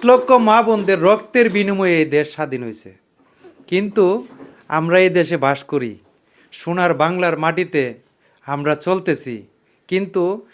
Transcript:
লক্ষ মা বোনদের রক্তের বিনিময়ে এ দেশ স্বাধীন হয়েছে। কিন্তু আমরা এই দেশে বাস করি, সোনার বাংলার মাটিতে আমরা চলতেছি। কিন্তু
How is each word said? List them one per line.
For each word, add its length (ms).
লক্ষ 280
মা 300
বোনদের 380
রক্তের 500
বিনিময়ে 520
এ 20
দেশ 280
স্বাধীন 300
হয়েছে। 320
কিন্তু 600
আমরা 300
এই 100
দেশে 280
বাস 280
করি, 340
সোনার 420
বাংলার 440
মাটিতে 560
আমরা 280
চলতেছি। 720
কিন্তু 640